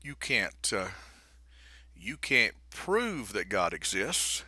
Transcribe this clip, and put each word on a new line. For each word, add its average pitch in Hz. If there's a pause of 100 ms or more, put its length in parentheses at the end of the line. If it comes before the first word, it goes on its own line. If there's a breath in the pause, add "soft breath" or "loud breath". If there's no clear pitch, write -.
you 143
can't, -
uh, 95 (1040 loud breath)
you 101
can't 120 (120)
prove 190
that 92
God 90
exists 98